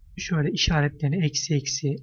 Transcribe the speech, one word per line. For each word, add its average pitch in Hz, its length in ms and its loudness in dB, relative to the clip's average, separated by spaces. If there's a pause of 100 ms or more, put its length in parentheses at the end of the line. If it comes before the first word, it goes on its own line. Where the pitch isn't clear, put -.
(180)
şöyle 160 340 0
işaretlerini 147 720 2
eksi 147 280 -2
eksi, 143 500 -2